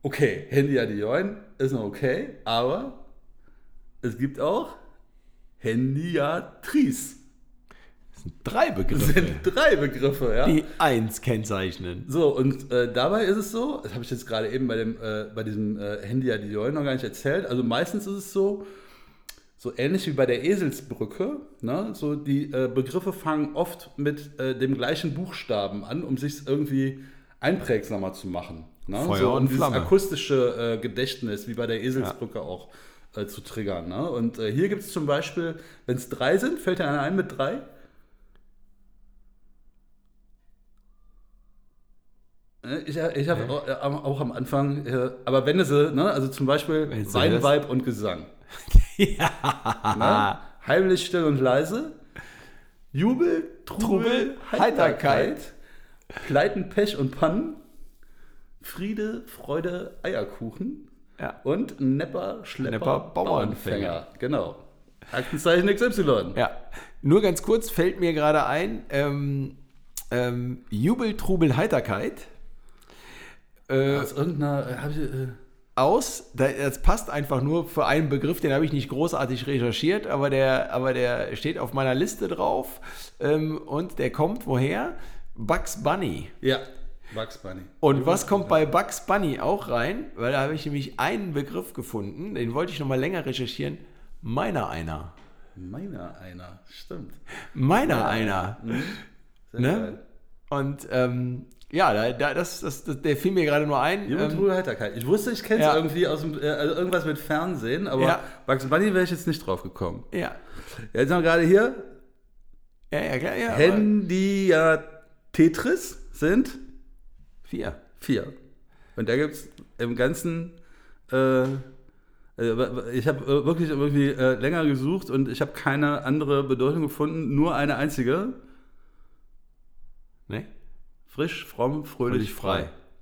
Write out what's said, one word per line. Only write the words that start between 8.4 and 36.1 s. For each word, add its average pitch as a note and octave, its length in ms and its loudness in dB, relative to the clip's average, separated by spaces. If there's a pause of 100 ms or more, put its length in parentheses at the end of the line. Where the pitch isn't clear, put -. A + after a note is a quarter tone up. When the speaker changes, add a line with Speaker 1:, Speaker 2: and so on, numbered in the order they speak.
Speaker 2:
drei - 260 2
Begriffe. - 420 4
Speaker 1:
Das F3+ 120 8
sind - 200 -2
drei C#4 320 4
Begriffe, C3 600 0
ja. C3 100 6
Speaker 2:
Die D#3+ 180 6 (140)
eins A#2 440 2
kennzeichnen. F#2+ 880 -2
Speaker 1:
So, D3 280 2
und, C3 340 0
äh, A#2+ 220 2
dabei F3 320 2
ist G3 140 4
es G#3 140 -4
so, C4 300 -2
das G2 120 -10
habe A#2+ 100 -6
ich - 60 -10
jetzt B2+ 160 -6
gerade A2 240 -2
eben C3 180 0
bei A2+ 80 0
dem, A2+ 260 -2
äh, G#2+ 220 -4 (100)
bei A2 80 -4
diesem, G#2+ 360 -2
äh, G#2 240 -6
Handy B2 280 0
Adioin G#2+ 440 -2
noch D3+ 100 -2
gar C3+ 80 0
nicht - 120 -2
erzählt, C#3 420 -2
also B2 160 0
meistens D3+ 440 -2
ist G3 100 -6
es F#3+ 160 -12
so, G3+ 340 0 (920)
so - 220 -8
ähnlich F3 280 0
wie D#3 60 -2
bei C3 140 4
der A#2+ 180 0
Eselsbrücke, F#3 960 -2 (240)
ne? F#3 320 -4
So D3 200 -4
die, C#3+ 380 -2
äh, C3 160 0
Begriffe E3+ 460 -2
fangen D3+ 420 -2
oft - 400 -4
mit, D3 420 -4
äh, C3 200 -2
dem C3 180 2
gleichen C#3 380 -2
Buchstaben G#2 680 -4
an, B2+ 180 -6
um B2+ 160 -2
sich's C#3+ 280 -4
irgendwie C3+ 560 0 (380)
einprägsamer A2 720 0
zu - 160 -12
machen, E2+ 360 -8 (220)
ne? G2 180 -4
Speaker 2:
Feuer G2+ 140 2
Speaker 1:
So, B2 140 4
um C3 60 2
Speaker 2:
und C3 120 4
Speaker 1:
dieses C3 60 0 (100)
Speaker 2:
Flamme. B2+ 180 2
Speaker 1:
akustische, B2+ 920 2
äh, A2 40 -6
Gedächtnis, A2 680 -4
wie A#2 60 -8
bei A#2 120 -4
der A2+ 160 -2
Eselsbrücke B2 560 -4
Speaker 2:
Ja. E2 60 -8
Speaker 1:
auch, F2+ 240 -10 (480)
äh, G#2 100 -6
zu - 160 -14
triggern, F#2+ 460 -6
ne? A#2+ 220 -4
Und, A#2 280 -2
äh, A2 140 -2
hier E3 160 2
gibt's G3+ 240 -6
zum D#3+ 140 -2
Beispiel, D#3+ 500 -2 (300)
wenn's B2+ 220 -2
drei D3 300 2